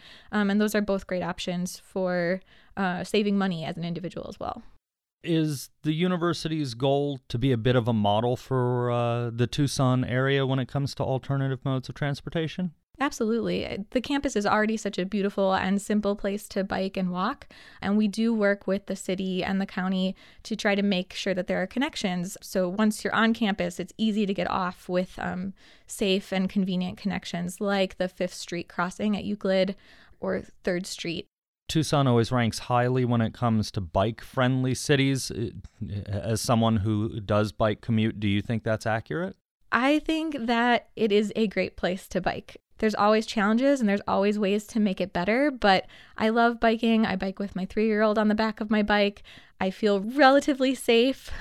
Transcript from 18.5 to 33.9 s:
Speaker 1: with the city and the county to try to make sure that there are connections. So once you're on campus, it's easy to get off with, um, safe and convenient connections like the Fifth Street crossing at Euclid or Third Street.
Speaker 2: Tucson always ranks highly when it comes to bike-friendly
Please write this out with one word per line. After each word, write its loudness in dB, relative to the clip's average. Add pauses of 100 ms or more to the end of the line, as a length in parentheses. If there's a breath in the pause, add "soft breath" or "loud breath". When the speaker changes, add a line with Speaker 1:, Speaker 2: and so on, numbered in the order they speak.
Speaker 1:
with -2
the -6
city -4
and 0
the -2
county -2 (280 loud breath)
to -6
try 0
to 2
make 0
sure -4
that -4
there -2
are -2
connections. -4
So 0
once 0
you're -2
on 4
campus, -2
it's -8
easy 0
to 0
get -2
off -4
with, -2
um, -6 (340 soft breath)
safe -2
and 0
convenient -2
connections -6
like 0
the -2
Fifth -4
Street -10
crossing -2
at -4
Euclid 0 (420 soft breath)
or -4 (200)
Third -2
Street. -8 (420)
Speaker 2:
Tucson 2
always 4
ranks 2
highly 0
when 2
it 0
comes 0
to -6
bike-friendly 0